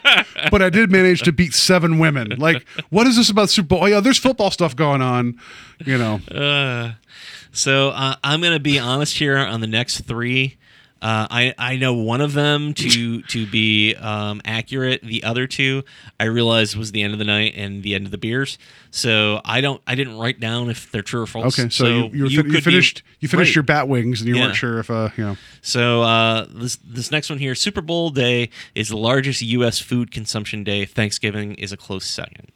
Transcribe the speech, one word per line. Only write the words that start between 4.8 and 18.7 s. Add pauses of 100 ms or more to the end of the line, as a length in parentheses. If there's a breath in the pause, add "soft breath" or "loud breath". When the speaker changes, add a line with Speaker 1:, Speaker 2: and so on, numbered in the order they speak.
Speaker 2:
on, (480 loud breath)
you
know. (100)
Speaker 1:
Uh, (580 loud breath)
so,
uh,
I'm
gonna
be
honest
here
on
the
next
three. (460 soft breath)
Uh,
I,
I
know
one
of
them
to,
Speaker 2:
<laughs>
Speaker 1:
to
be,
um,
accurate.
The
other
two, (380 loud breath)
I
realized
was
The
End
of
the
Night
and
The
End
of
the
Beers. (360 soft breath)